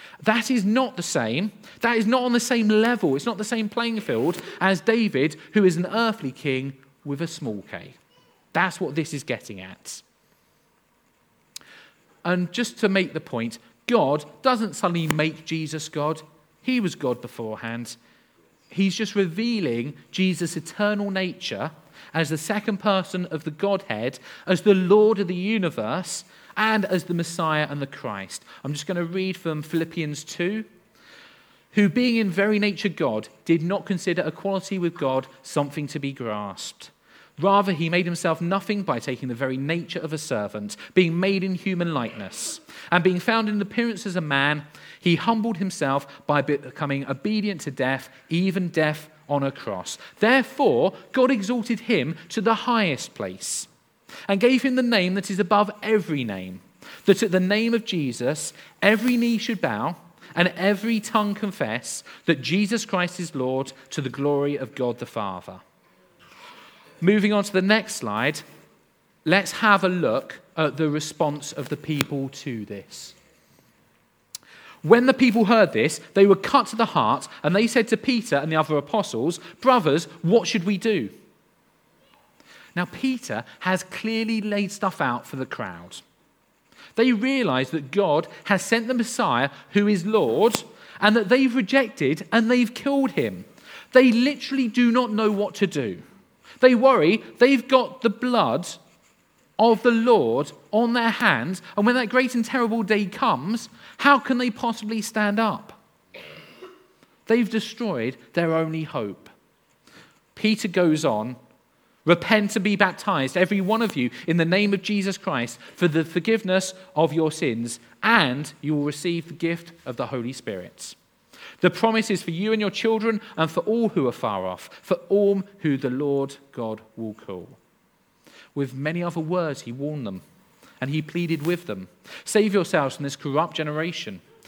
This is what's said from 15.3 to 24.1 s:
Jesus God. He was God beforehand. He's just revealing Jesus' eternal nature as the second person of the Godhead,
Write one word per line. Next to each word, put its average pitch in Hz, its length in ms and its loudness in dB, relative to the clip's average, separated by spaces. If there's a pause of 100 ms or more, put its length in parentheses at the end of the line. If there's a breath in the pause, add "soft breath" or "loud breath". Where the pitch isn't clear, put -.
Jesus 156 440 -6
God. 156 340 -4 (380)
He 254 200 -2
was 180 140 0
God 123 260 -4
beforehand. 117 760 -10 (720 soft breath)
He's 190 280 0
just 220 180 -6
revealing 170 800 -2 (160 loud breath)
Jesus' 180 460 -2
eternal 202 560 -4
nature 160 580 -6 (420 loud breath)
as 160 180 0
the 156 80 -2
second 208 400 -2
person 190 480 0
of 160 180 -8
the 160 80 -6
Godhead, 156 640 -2 (260 loud breath)